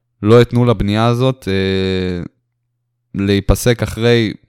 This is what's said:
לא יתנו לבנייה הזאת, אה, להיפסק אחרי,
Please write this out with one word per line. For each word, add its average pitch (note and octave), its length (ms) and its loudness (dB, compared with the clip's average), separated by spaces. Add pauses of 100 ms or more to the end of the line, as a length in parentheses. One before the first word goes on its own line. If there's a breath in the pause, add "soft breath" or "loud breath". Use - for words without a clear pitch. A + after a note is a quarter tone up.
(220)
לא A2+ 200 6
יתנו A#2+ 220 0
לבנייה G#2+ 420 0
הזאת, B2 420 -2
אה, F#2+ 760 -2 (920)
להיפסק G2+ 680 0
אחרי, A2+ 500 0 (160)